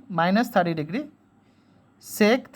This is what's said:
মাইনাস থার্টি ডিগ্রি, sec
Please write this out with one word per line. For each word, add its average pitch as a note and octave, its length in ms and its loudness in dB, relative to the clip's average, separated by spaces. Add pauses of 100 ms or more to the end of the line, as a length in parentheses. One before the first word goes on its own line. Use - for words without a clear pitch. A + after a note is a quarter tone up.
(180)
মাইনাস F#3+ 360 2
থার্টি F3 260 2
ডিগ্রি, D#3+ 200 -6 (1160)
sec A3 240 4 (160)